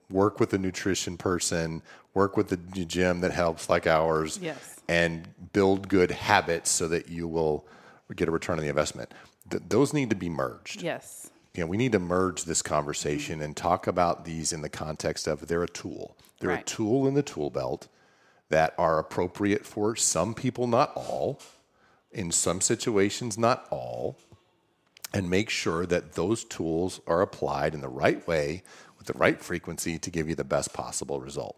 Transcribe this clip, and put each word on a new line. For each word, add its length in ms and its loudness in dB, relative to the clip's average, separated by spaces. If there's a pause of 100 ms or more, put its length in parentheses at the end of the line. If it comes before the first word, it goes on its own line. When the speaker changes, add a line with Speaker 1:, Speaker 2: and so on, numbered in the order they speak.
(100)
Speaker 1:
work 300 4
with 120 2
a 60 2
nutrition 580 -2
person, 640 -2 (320)
work 220 2
with 120 2
the 80 0
g-, 280 -6
gym 360 2
that 120 2
helps 360 0
like 180 2
ours, 540 4
Speaker 2:
Yes. 480 -10
Speaker 1:
and 400 2 (240)
build 360 4
good 220 6
habits 600 2
so 180 0
that 200 -2
you 200 -6
will 380 0 (480)
get 140 0
a 20 2
return 280 0
on 40 -2
the 80 -2
investment." 420 -2 (380)
Th-, 180 -4
those 240 4
need 180 0
to 60 2
be 120 -6
merged. 540 -4
Speaker 2:
Yes. 480 -10 (240)
Speaker 1:
You 100 -2
know, 60 0
we 60 0
need 160 2
to 60 4
merge 460 0
this 180 0
conversation 720 -2
Speaker 2:
Mm-hmm. 80 -4
Speaker 1:
and 120 -8
talk 300 0
about 380 2
these 280 -4
in 100 -6
the 60 -6
context 580 -4
of 220 -2
they're 140 0
a 60 -2
tool. 480 -10 (240)
They're 100 0
a 60 2
Speaker 2:
Right. 100 -10
Speaker 1:
tool 420 0
in 60 0
the 80 4
tool 280 -4
belt 380 -4 (600)
that 300 4
are 200 4
appropriate 680 0
for 300 -2
some 380 2
people, 320 -2
not 280 4
all, 460 -4 (720)
in 180 -4
some 300 0
situations, 760 0
not 340 2
all, 480 -6 (920)
and 160 0
make 220 2
sure 360 0
that 260 0
those 320 0
tools 600 -2
are 160 4
applied 520 -2
in 60 -8
the 80 -8
right 400 2
way 340 0 (340)
with 120 -16
the 60 -4
right 280 4
frequency 560 -6
to 120 -8
give 180 -2
you 60 -2
the 100 -2
best 280 0
possible 480 -6
result. 380 -10